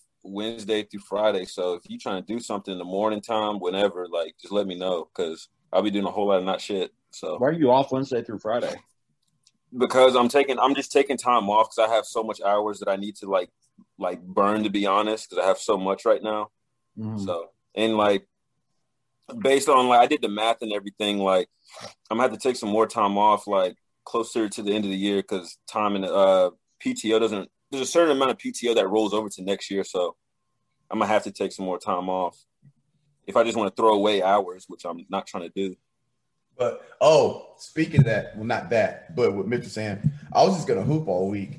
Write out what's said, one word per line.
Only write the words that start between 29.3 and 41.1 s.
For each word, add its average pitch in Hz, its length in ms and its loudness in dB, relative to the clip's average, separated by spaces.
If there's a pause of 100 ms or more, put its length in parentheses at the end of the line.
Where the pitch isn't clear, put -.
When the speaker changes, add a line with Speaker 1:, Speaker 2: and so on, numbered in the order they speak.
Speaker 1:
next 98 280 -4
year, 98 140 -2
so 90 320 -4 (760)
I'm 110 100 -2
gonna 104 120 0
have 104 120 2
to 101 80 -10
take 95 200 -4
some 98 140 -10
more 90 120 -4
time 92 300 -4
off 92 300 -2 (880)
if 98 100 -2
I 120 80 6
just 113 140 -2
wanna 101 140 -2
throw 110 220 4
away 101 280 2
hours, 92 460 0
which - 180 -16
I'm 85 240 -10
not 95 160 -4
trying 92 160 -10
to 85 80 -10
do. 98 260 -6 (800)
Speaker 3:
But, 123 240 -2 (220)
oh, 143 560 4
speaking 156 420 0
of 123 60 8
that, 104 300 -2
well, 110 100 -10
not 104 240 -4
that, 107 460 0
but 107 180 2
what 95 140 -4
Mitch 120 160 -2
was - 80 -16
saying, 107 380 -4 (220)
I 143 120 6
was 190 100 4
just 156 140 -4
gonna 104 160 0
hoop 156 240 0
all 92 200 0